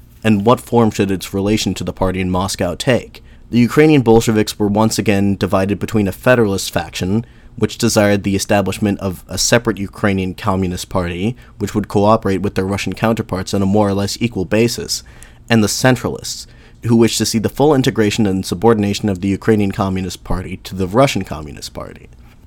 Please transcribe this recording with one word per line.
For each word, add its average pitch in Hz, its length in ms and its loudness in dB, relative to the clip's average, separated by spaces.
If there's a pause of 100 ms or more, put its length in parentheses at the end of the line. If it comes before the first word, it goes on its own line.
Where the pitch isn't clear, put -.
(240)
and 104 220 2
what - 160 4
form 117 300 2
should 101 180 -2
its 95 240 -6
relation 98 400 0
to 92 100 -8
the 87 100 -6
party 92 280 -2
in 92 80 -2
Moscow 92 460 -2
take? - 480 -4 (260)
The 113 80 0
Ukrainian 143 460 6
Bolsheviks 113 560 4
were 104 80 0
once 107 320 2
again 101 360 2
divided 95 440 0
between 104 280 0
a 92 40 -2
federalist 113 600 0
faction, 92 540 -2 (300)
which - 240 -4
desired 104 420 2
the 98 140 0
establishment 101 640 0
of 92 280 -6
a 95 120 -8
separate 117 400 0
Ukrainian 95 560 -2
Communist 95 540 -2
Party, 92 460 -4 (220)
which 101 160 -6
would 104 140 -2
cooperate 101 540 2
with 98 120 -4
their 95 140 -2
Russian 98 260 -4
counterparts 107 640 -2
on 101 80 0
a - 20 2
more 101 220 2
or 98 80 0
less 101 260 -4
equal 98 240 -2
basis, 110 560 -2 (480)
and 113 140 4
the 101 40 2
centralists, - 800 -2 (400)
who 117 100 4
wished 113 240 4
to 110 60 0
see - 120 -2
the 104 120 0
full 147 260 2
integration 113 500 2
and 95 200 -2
subordination 104 640 0
of 92 140 -2
the 95 60 -2
Ukrainian 101 440 0
Communist 92 520 -4
Party 92 340 -6
to - 180 -14
the 92 120 -2
Russian 107 360 2
Communist 76 500 -12
Party. - 360 -16 (380)